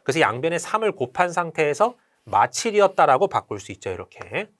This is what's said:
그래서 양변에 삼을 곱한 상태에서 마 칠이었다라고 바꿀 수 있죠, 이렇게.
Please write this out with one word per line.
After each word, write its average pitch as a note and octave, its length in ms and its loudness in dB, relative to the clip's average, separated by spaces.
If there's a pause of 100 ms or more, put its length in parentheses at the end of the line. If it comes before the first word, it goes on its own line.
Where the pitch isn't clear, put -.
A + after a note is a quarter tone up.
그래서 C3+ 160 0
양변에 C#3+ 400 2
삼을 A3 320 -2
곱한 F3 400 -2
상태에서 E3 640 -2 (280)
마 G#2 280 2
칠이었다라고 F#3+ 760 2
바꿀 G#2 300 -4
수 - 120 -16
있죠, - 180 -10
이렇게. G2+ 580 -10 (120)